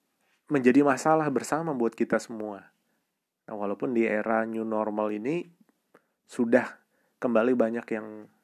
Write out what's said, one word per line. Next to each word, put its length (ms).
menjadi 320
masalah 480
bersama 400
buat 240
kita 240
semua. 400
Nah, 80
walaupun 320
di 160
era 400
new 160
normal 560
ini 240
sudah 480
kembali 400
banyak 320
yang, 400